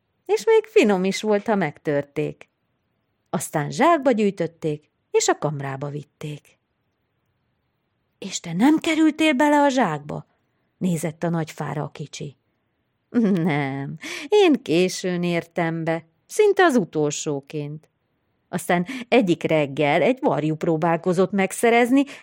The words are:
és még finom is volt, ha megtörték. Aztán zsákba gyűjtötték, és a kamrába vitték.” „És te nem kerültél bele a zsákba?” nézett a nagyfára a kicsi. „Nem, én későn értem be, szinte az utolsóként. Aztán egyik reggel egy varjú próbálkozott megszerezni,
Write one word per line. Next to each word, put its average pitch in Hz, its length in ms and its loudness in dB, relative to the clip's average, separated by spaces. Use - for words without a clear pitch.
és 415 200 -2
még 440 200 4
finom 208 380 4
is 190 180 -2
volt, 208 240 0
ha 220 100 0
megtörték. 147 920 -4
Aztán 151 420 -6
zsákba 277 400 2
gyűjtötték, 180 800 -4
és 440 160 2
a 359 100 0
kamrába 139 520 -6
vitték.” 147 680 -14
„És - 220 -12
te 165 140 -10
nem 262 240 4
kerültél 311 560 2
bele 294 280 4
a 285 80 4
zsákba?” 156 560 -2
nézett 170 460 -4
a 170 60 -2
nagyfára 156 540 -6
a 147 80 -10
kicsi. - 460 -14
„Nem, 156 880 0
én 370 340 4
későn 180 640 0
értem 165 600 -2
be, 165 220 -4
szinte 403 380 4
az 320 120 4
utolsóként. 151 1120 -4
Aztán 180 360 -2
egyik 185 360 2
reggel 147 580 0
egy 240 200 2
varjú 156 340 0
próbálkozott 170 760 0
megszerezni, 233 720 2